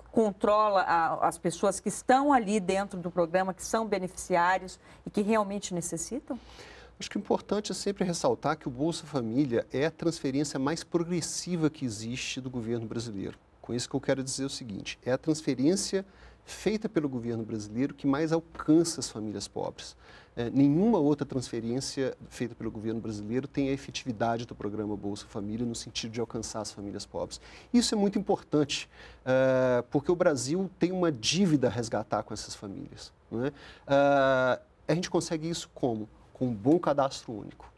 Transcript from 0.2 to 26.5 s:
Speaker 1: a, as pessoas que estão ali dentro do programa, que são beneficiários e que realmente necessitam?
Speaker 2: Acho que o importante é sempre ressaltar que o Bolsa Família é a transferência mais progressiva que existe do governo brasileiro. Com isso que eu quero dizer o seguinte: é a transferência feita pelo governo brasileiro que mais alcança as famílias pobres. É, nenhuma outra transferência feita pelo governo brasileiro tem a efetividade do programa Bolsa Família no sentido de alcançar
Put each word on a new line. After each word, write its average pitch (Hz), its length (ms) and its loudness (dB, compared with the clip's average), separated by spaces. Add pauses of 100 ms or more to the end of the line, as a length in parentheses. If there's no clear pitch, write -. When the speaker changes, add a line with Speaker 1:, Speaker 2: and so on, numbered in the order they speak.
Speaker 1:
a, 160 440 2
as 165 100 2
pessoas 196 440 -2
que - 80 -4
estão 269 440 4
ali 214 280 4
dentro 190 380 -2
do 175 120 -6
programa, 180 420 2
que - 120 -10
são 226 220 -2
beneficiários 185 920 0 (260)
e 180 60 -10
que 208 100 -2
realmente 202 540 0
necessitam? 220 640 -6 (600)
Speaker 2:
Acho - 120 -10
que - 80 -2
o - 20 -2
importante 208 520 -2
é - 20 -4
sempre 196 300 -2
ressaltar 151 520 2
que - 100 -8
o 147 40 -4
Bolsa 156 340 -2
Família 120 640 0
é 131 140 0
a 160 60 2
transferência 147 680 -2
mais 147 240 0
progressiva 170 840 -2
que 143 160 -6
existe 113 560 -6
do 127 80 -8
governo 117 380 -4
brasileiro. 107 520 -6 (220)
Com - 140 -6
isso 123 140 -4
que - 60 -14
eu 135 60 0
quero 135 220 0
dizer 131 220 -4
o 139 40 -4
seguinte: - 560 -10
é 127 80 0
a 135 60 2
transferência 156 880 0 (380)
feita 214 440 -2
pelo 151 200 0
governo 117 360 -4
brasileiro 113 480 -4
que - 140 -6
mais 151 260 2
alcança 165 680 2
as - 100 -6
famílias 107 360 -8
pobres. - 500 -8 (400)
É, 120 120 -2
nenhuma 160 500 6
outra 143 280 2
transferência 123 920 -4 (120)
feita 117 260 -6
pelo 113 160 -8
governo 113 300 -6
brasileiro 110 480 -4
tem 139 200 0
a 139 40 0
efetividade 120 720 -2
do 120 80 -14
programa 104 420 -4
Bolsa 101 300 -8
Família 110 400 -6
no 117 80 -4
sentido 113 380 -10
de 117 80 -6
alcançar 113 400 -6